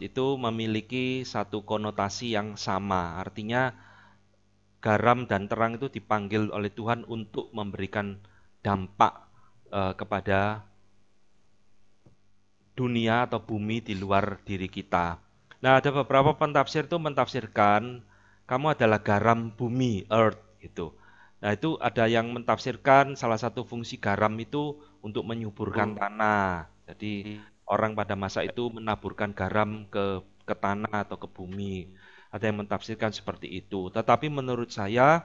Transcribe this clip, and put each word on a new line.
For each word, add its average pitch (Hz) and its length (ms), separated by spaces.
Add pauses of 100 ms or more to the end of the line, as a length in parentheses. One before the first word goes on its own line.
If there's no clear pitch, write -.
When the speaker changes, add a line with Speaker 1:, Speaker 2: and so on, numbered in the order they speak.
Speaker 1:
itu 131 320
memiliki 120 880
satu 104 400
konotasi 107 720
yang 104 240
sama. 95 640
Artinya 117 480 (1120)
garam 113 400
dan 101 240
terang 113 320
itu 135 80
dipanggil 107 640
oleh 104 200
Tuhan 117 360
untuk 113 480
memberikan 101 640 (400)
dampak, 101 640 (480)
eh, 95 240
kepada 101 680 (2000)
dunia 120 540
atau 117 100
bumi 107 400
di 110 160
luar 98 480
diri 92 240
kita. 87 480 (480)
Nah, 131 160
ada 143 160
beberapa 139 400
pentafsir 147 540
itu 170 100
mentafsirkan 120 1040 (400)
kamu 143 320
adalah 107 240
garam 113 560
bumi, 120 560
earth, 110 300 (180)
gitu. 87 320 (480)
Nah, 104 160
itu 160 240
ada 117 320
yang 117 240
mentafsirkan 131 800
salah 113 240
satu 120 240
fungsi 120 360
garam 104 360
itu 147 400 (240)
untuk 107 240
menyuburkan 107 720
Speaker 2:
Hmm. 104 60
Speaker 1:
tanah. 101 680 (240)
Jadi, 104 480 (320)
orang 107 240
pada 101 240
masa 95 240
itu 120 240
menaburkan 107 640
garam 104 560
ke, 98 320 (240)
ke 104 120
tanah 101 520
atau 98 80
ke 92 160
bumi. 95 560 (460)
Ada 110 180
yang 104 140
mentafsirkan 107 500
seperti 87 320
itu. 90 460
Tetapi 117 340
menurut 127 460
saya, 123 520